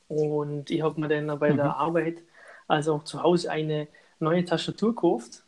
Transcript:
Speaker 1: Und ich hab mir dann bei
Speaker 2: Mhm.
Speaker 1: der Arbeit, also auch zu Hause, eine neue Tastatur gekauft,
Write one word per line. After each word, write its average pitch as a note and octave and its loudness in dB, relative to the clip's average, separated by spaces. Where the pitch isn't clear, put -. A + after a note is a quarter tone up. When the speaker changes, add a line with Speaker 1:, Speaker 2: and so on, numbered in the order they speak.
Speaker 1:
Und D3 -2
ich D#3+ 0
hab D#3 0
mir D3+ -2
dann D3+ 0
bei D3 4
Speaker 2:
Mhm. C#3 4
Speaker 1:
der C#3+ 0
Arbeit, E3 0
also D3+ 2
auch D3 -8
zu - -8
Hause, E3+ 4
eine D#3 -2
neue E3+ 2
Tastatur F3 0
gekauft, - 0